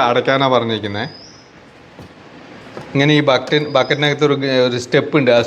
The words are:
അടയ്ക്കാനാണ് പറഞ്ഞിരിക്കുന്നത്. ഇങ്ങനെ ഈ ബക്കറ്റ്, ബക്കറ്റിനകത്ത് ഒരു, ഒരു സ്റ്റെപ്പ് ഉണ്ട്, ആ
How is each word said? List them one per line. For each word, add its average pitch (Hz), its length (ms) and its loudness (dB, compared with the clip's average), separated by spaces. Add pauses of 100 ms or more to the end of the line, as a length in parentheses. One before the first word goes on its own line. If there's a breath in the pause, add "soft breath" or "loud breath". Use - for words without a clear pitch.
അടയ്ക്കാനാണ് 131 480 0
പറഞ്ഞിരിക്കുന്നത്. 113 560 -4 (1800)
ഇങ്ങനെ 143 260 2
ഈ - 100 0
ബക്കറ്റ്, 147 460 0
ബക്കറ്റിനകത്ത് 143 540 0
ഒരു, 143 60 2 (320)
ഒരു 123 180 -4
സ്റ്റെപ്പ് 139 340 0
ഉണ്ട്, 123 180 2
ആ - 100 6